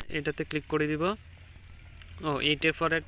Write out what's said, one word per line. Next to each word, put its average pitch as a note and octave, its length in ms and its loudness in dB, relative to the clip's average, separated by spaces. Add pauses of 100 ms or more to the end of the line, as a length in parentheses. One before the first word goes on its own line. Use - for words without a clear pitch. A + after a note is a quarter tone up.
(180)
এটাতে D3+ 320 -2
ক্লিক D3+ 240 -2
করে D3+ 140 4
দিব, D3+ 160 0 (1200)
ও, D3+ 40 2 (180)
এইটের D#3 300 4
পরে E3 180 4 (100)